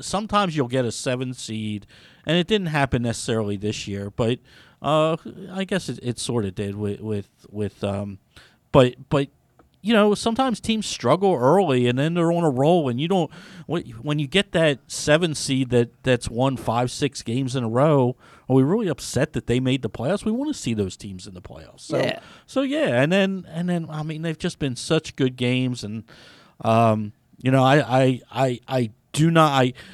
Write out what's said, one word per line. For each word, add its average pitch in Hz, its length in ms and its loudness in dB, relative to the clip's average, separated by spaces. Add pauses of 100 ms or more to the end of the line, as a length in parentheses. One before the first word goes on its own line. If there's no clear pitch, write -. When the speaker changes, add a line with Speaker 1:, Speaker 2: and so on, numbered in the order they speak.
Speaker 1:
sometimes 196 560 -2
you'll 139 100 0
get 123 200 0
a 110 60 -4
seven 127 420 -4
seed, 107 520 -8 (380)
and 165 140 0
it 170 80 0
didn't 202 220 0
happen 139 340 0
necessarily 113 560 -2
this 104 280 -6
year, 101 220 -8
but, 120 300 -2 (420)
uh, 156 380 0 (320)
I 190 140 -6
guess 185 260 -4
it, 123 120 -8
it 120 160 -4
sorta 113 320 -2
did 101 260 -6
with, 104 260 -6
with, 107 260 -6 (220)
with, 104 340 -8
um, 101 340 -6 (540)
but, 127 220 8 (160)
but, 143 180 0 (560)
you 208 80 0
know, 208 220 4
sometimes 233 460 -2
teams 220 260 -2
struggle 185 480 2
early 135 540 4
and 123 100 0
then 156 160 0
they're 170 160 2
on 170 140 0
a 156 60 4
roll, 143 380 2
and 120 120 -2
you 160 80 -2
don't, 180 200 0 (380)
when, 165 160 -4 (180)
when 151 200 -2
you 143 80 -2
get 190 240 -2
that 160 340 2
seven 156 480 0
seed 131 360 -2
that, 120 340 0
that's 127 260 0
won 127 260 0
five, 120 320 -2
six - 320 -4
games 127 360 -4
in 127 80 -2
a 113 40 -2
row, 127 460 4 (340)
are 127 60 2
we 131 80 8
really 196 240 2
upset - 460 -2
that - 160 -8
they 120 100 2
made 131 240 0
the 113 80 -4
playoffs? 156 340 -4
We 220 60 -2
wanna 269 240 -4
see - 180 -6
those 101 240 -2
teams 98 300 -14
in 98 80 -18
the 90 80 -18
playoffs. - 380 -20
So, - 180 -4
Speaker 2:
Yeah. - 220 -4 (260)
Speaker 1:
so - 160 -2
yeah, 262 400 0
and 147 80 2
then, 190 400 0
and 175 180 -4
then, 170 220 -2
I 151 140 -6
mean, 156 180 -8
they've 165 160 -6
just - 220 -6
been 131 160 -2
such - 400 -2
good 131 180 0
games, 127 480 -2
and, 107 220 -8 (560)
um, 110 520 4 (260)
you 127 120 -2
know, 131 140 6
I, 139 160 6
I, 127 400 2 (100)
I, 123 380 -2
I 127 220 -2 (200)
do 160 220 2
not, 156 180 6
I, 131 220 2 (220)